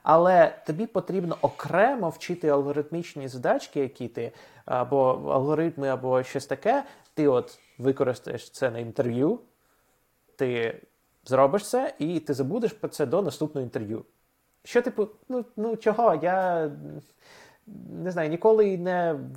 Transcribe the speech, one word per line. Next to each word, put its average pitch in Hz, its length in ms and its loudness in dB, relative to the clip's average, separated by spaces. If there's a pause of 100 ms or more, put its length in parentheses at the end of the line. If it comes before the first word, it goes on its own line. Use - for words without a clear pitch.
Але 170 520 6 (120)
тобі 160 180 -4
потрібно 180 560 -4
окремо 190 680 2
вчити 170 400 -4
алгоритмічні 143 800 -2
задачки, 143 520 -2
які 123 280 -4
ти, 117 240 -8 (340)
або 135 680 2
алгоритми, 147 540 0
або 127 360 0
щось 131 220 -8
таке, 240 380 -2 (300)
ти 151 140 2
от 123 320 2 (180)
використаєш 127 720 -2
це 131 220 -4
на 117 80 -8
інтерв'ю, 123 600 0 (960)
ти 120 460 -2 (440)
зробиш 139 440 2
це, 254 300 -2
і 160 200 -2
ти 151 140 -4
забудеш 165 400 -2
про - 160 -8
це - 160 -4
до 160 160 0
наступного 147 420 -4
інтерв'ю. 110 420 -8 (580)
Що, - 180 0
типу, 226 260 -2 (220)
ну, 247 160 -6 (100)
ну 220 200 -4
чого? 214 460 2
Я, 175 500 0 (1200)
не 170 220 -8
знаю, 165 180 -2
ніколи 202 480 4
не 175 380 0 (220)